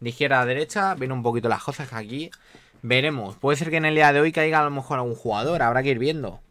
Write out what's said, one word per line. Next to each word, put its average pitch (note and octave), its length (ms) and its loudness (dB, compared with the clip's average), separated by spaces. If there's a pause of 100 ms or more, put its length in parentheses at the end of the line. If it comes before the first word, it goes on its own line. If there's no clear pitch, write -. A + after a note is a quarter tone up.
de A#2+ 80 -6
izquierda C3 320 2
a B2 40 2
derecha, D#3+ 500 -2
viendo C3 200 -4
un A#2+ 80 -4
poquito A#2 240 0
las G#2 160 0
cosas C#3 240 -8
que A#2+ 80 -12
aquí B2 360 -10 (500)
veremos. B2 560 0
Puede C#3+ 180 0
ser D#3+ 140 -4
que E3 80 0
en D#3 80 0
el D#3 100 2
día D3+ 160 6
de C#3+ 80 4
hoy D#3 140 4
caiga D#3 260 2
a D3 60 2
lo D3 40 0
mejor C#3 280 -4
algún A#2+ 180 -4
jugador, B2 460 -2
habrá A#2+ 200 2
que C#3 100 2
ir A#2+ 60 0
viendo. C3 540 -4